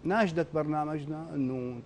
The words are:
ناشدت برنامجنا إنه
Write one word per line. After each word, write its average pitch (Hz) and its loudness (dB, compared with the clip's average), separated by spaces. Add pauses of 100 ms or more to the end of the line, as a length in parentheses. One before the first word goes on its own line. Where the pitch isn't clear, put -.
ناشدت 170 4
برنامجنا 151 -2
إنه 127 0